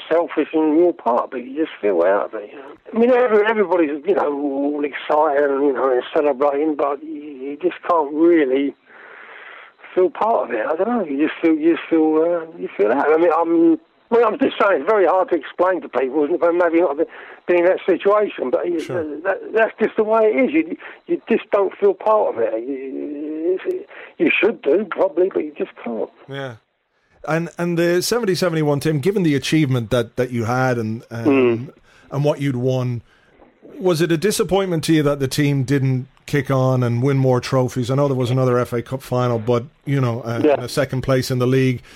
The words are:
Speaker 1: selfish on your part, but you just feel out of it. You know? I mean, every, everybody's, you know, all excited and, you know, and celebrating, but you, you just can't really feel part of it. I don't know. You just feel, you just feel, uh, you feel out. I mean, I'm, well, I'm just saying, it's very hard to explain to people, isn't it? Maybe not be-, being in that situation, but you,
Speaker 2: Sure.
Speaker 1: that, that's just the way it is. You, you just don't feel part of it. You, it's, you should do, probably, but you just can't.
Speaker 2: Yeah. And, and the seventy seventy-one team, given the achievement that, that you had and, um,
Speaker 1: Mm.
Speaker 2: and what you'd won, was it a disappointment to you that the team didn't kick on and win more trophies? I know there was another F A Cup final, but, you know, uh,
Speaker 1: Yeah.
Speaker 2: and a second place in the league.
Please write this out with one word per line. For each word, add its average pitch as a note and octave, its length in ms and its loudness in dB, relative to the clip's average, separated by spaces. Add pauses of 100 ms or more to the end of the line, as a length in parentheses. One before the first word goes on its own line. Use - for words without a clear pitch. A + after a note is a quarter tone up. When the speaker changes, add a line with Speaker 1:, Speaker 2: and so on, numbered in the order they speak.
(100)
Speaker 1:
selfish D#3+ 440 -2
on D#3 240 2
your E3+ 160 4
part, - 360 -2
but B2+ 140 -8
you C3 100 -14
just D#3+ 240 -4
feel F#3+ 240 0
out - 300 0
of - 80 -14
it. - 120 -14
You - 60 -20
know? - 160 -18 (200)
I A3 40 0
mean, A#3+ 120 4
every, A#3 360 4
everybody's, E3+ 600 0
you F#3+ 80 2
know, D3 260 0
all C#3+ 440 -2
excited D3 680 0
and, C#3 160 0
you C#3 80 4
know, B2+ 180 0
and B2+ 100 2 (120)
celebrating, D3 600 2
but C#3+ 300 -4
you, D#3+ 80 -12
you C#3+ 480 -12
just E3+ 260 -2
can't D#3 280 0
really C#3+ 600 4 (1200)
feel F3+ 140 4
part - 400 -2
of - 60 -4
it. G#2+ 100 -2
I D#3 100 -2
don't F#3+ 140 0
know. A#3 160 0
You C#3+ 240 0
just - 140 -8
feel, D#3+ 120 4
you D#3 220 2
just - 140 -12
feel, D#3 260 4
uh, E3 420 0
you F3+ 200 -8
feel G#3 140 2
out. C#3+ 200 2
I D#3+ 60 6
mean, E3+ 180 4
I'm, E3 420 4 (320)
well, A#3 160 4
I'm G3+ 120 0
just - 220 0
saying, F#3+ 220 4
it's F3 80 -2
very G3+ 160 4
hard F3 240 2
to F3+ 60 2
explain F3 440 -2
to - 80 -14
people, C3 360 0
isn't D3+ 180 0
it? E3+ 120 2
Maybe E3+ 260 2
not D3 180 0
be-, E3 60 0 (420)
being F3+ 140 4
in E3+ 60 2
that F3 200 4
situation, F#3 640 0
but D3+ 180 -2
you, E3+ 100 -2
Speaker 2:
Sure. D3 240 -6 (180)
Speaker 1:
that, F#3+ 200 -4 (140)
that's G#3+ 260 2
just G#3 160 -2
the A3 80 2
way A3 220 2
it B3 240 2
is. - 20 -6
You, D#3+ 240 -2 (300)
you E3+ 240 -4
just - 200 -2
don't G3+ 280 0
feel G3 160 2
part G#3+ 400 0
of - 80 -2
it. - 100 -2 (160)
You, E3+ 960 -6
it's, F#3 240 -6 (300)
you D3 120 2
should - 300 0
do, F3 300 0
probably, F#3 420 0
but E3 120 -4
you - 120 -12
just F#3+ 140 -8 (120)
can't. A3+ 280 -8 (180)
Speaker 2:
Yeah. C3+ 280 -10 (680)
And, D#3+ 300 -2
and F3 220 -2
the E3+ 240 2
seventy A3 320 -2
seventy-one D#3 460 0
team, D#3 200 0
given G3 220 0
the D3+ 140 2
achievement C3 540 0
that, A#2+ 260 -2
that B2 140 -2
you A#2 140 -2
had B2+ 320 0
and, A2+ 340 -6
um, A2+ 140 -10
Speaker 1:
Mm. B2+ 480 2 (380)
Speaker 2:
and C#3+ 140 -2
what C#3+ 180 0
you'd C#3 140 -2
won, B2 440 -2 (800)
was F3+ 240 0
it E3+ 100 0
a E3 60 0
disappointment F#3 680 0
to E3 80 2
you D3+ 120 4
that C#3+ 160 0
the C3 80 -2
team C#3+ 340 0
didn't C3 460 0 (180)
kick C#3 240 -2
on C3 320 2
and A#2+ 180 -2
win C3+ 180 0
more B2+ 220 2
trophies? B2+ 520 -2
I - 20 0
know C#3+ 140 2
there C3+ 80 -2
was B2 160 -2
another B2+ 260 2
F B2 140 -2
A A#2+ 100 -4
Cup C3 200 -10
final, B2 360 -2
but, A#2+ 260 0 (200)
you C#3 160 0
know, B2 220 -2
uh, A#2 200 -6
Speaker 1:
Yeah. D3 120 4
Speaker 2:
and B2+ 100 -2
a A#2 40 -10
second C3 340 -4
place C3 280 0
in B2+ 80 -2
the B2 80 0
league. C3 340 2 (140)